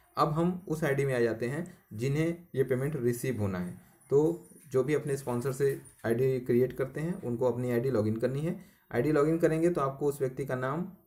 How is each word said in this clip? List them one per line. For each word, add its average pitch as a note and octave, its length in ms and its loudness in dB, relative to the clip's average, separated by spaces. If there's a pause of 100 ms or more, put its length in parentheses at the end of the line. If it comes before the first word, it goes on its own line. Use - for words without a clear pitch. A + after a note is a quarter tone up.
(180)
अब D#3 120 2
हम E3+ 380 0
उस D#3 160 -2
आईडी C#3 220 2
में C3+ 80 0
आ B2 60 0
जाते A2+ 280 0
हैं D3+ 180 -4 (280)
जिन्हें D3 640 -2
ये C3 80 2
पेमेंट C3 320 0
रिसीव A#2+ 440 0
होना F#2+ 200 -2
है। F2+ 140 -6 (360)
तो D#3 380 2 (200)
जो B2+ 160 2
भी D3 100 0
अपने C#3 240 0
स्पॉन्सर B2 340 -2
से C#3 160 0 (380)
आईडी B2+ 340 2
क्रिएट B2+ 340 2
करते C#3+ 280 -4
हैं E3+ 200 -4
उनको A#2+ 240 -2
अपनी B2 260 0
आईडी A#2+ 180 2
लॉगिन A2 280 0
करनी C3 240 -2
है। F3 140 -2 (360)
आईडी C3+ 200 0
लॉगिन D#3 260 4
करेंगे E3 320 2
तो E3+ 120 0
आपको C3+ 260 -2
उस C#3 140 -2
व्यक्ति C3 240 -4
का C3 100 -4
नाम C3+ 320 -4 (200)